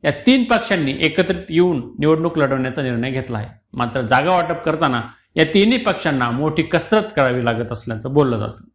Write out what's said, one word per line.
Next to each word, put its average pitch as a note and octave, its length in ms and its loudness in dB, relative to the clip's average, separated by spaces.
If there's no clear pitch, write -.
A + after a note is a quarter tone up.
या D#3 80 0
तीन B3 320 2
पक्षांनी G3+ 560 0
एकत्रित F3 500 0
येऊन E3 500 0
निवडणूक D#3+ 380 2
लढवण्याचा C3 440 0
निर्णय B2+ 300 -2
घेतला B2+ 260 -6
आहे. G#2 100 -8
मात्र A#2+ 280 -2
जागा B2+ 300 2
वाटप E3+ 320 0
करताना D#3 380 0
या D#3+ 80 4
तिन्ही G#3 340 4
पक्षांना D3 520 0
मोठी D3 340 -2
कसरत G3+ 400 0
करावी B2+ 300 2
लागत A#2 260 -2
असल्याचं A#2 420 -8
बोललं C3+ 240 2
जातं. G#2+ 260 -8